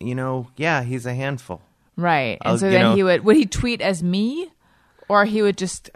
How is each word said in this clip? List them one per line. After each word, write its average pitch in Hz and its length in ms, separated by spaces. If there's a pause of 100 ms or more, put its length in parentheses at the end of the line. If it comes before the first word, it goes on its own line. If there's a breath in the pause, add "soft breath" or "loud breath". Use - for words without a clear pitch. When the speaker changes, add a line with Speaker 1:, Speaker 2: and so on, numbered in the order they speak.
Speaker 1:
you 123 160
know, 131 400
yeah, 151 260
he's 120 240
a 123 80
handful. 131 480 (340)
Speaker 2:
Right. 160 440
And - 120
Speaker 1:
I'll, - 60
Speaker 2:
so 196 80
Speaker 1:
you 190 60
Speaker 2:
then 185 100
Speaker 1:
know 190 140
Speaker 2:
he 196 80
would, 170 200
would 214 120
he 285 100
tweet 240 340
as 175 220
me? 226 480 (580 soft breath)
Or 202 160
he 214 180
would 202 160
just, - 380